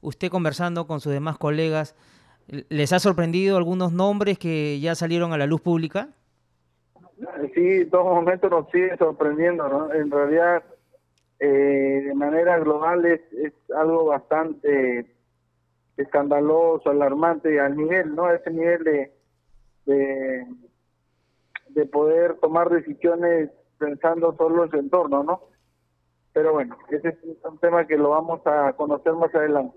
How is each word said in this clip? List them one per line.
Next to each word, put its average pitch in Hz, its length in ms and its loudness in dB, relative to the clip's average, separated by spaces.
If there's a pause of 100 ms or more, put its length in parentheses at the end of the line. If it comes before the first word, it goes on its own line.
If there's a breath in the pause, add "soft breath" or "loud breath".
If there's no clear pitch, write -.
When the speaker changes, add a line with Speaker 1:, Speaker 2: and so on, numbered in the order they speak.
Speaker 1:
usted 156 280 -8
conversando 170 580 -4
con 151 140 -8
sus 147 120 -6
demás 147 260 -6
colegas, 156 580 -4 (720 soft breath)
¿les 147 240 0
ha 180 80 2
sorprendido 185 560 0
algunos 180 360 -2
nombres 202 460 0
que 151 400 -4
ya 165 160 -2
salieron 170 380 -2
a 156 60 -2
la 139 80 0
luz 151 140 0
pública? 175 500 -4 (1400)
Speaker 2:
Sí, 180 280 4
en 160 80 -2
todo 180 140 4
momento 180 440 2
nos 165 220 0
sigue 180 280 0
sorprendiendo, 156 680 0
¿no? 147 240 -2
En 151 180 0
realidad, 165 520 2 (760)
eh, 139 680 2
de 139 80 -6
manera 160 460 2
global 160 440 0
es, 165 160 2 (120)
es 143 200 -8 (240)
algo 165 300 2
bastante 143 1040 -2 (840)
escandaloso, 147 920 0
alarmante 151 680 0
al 143 160 0
nivel, 160 380 -2
¿no? 170 120 -2
A 175 80 4
ese 175 160 -6
nivel 165 340 0
de, 147 280 0 (760)
de, 135 600 -2 (1200)
de 143 180 -2
poder 156 540 0
tomar 165 300 2
decisiones 170 800 0 (280)
pensando 165 580 0
solo 165 280 2
en 160 60 -6
su 160 80 -2
entorno, 143 440 0
¿no? 165 200 -4 (920)
Pero 156 200 2
bueno, 135 240 -2 (120)
ese 151 220 -4
es 160 60 -10 (280)
un 156 140 -12
tema 170 280 2
que 151 100 0
lo 147 140 2
vamos 165 360 -2
a 147 260 2
conocer 147 400 -2
más 165 220 -2
adelante. 147 420 0